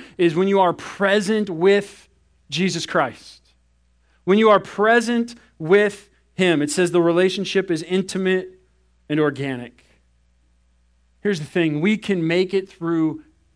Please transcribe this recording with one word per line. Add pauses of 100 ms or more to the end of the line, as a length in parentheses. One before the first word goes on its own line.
(160)
is
when
you
are
present
with (440)
Jesus
Christ. (840)
When
you
are
present (240)
with (280)
him,
it
says
the
relationship
is
intimate (500)
and
organic. (1400)
Here's
the
thing,
we
can
make
it
through (320)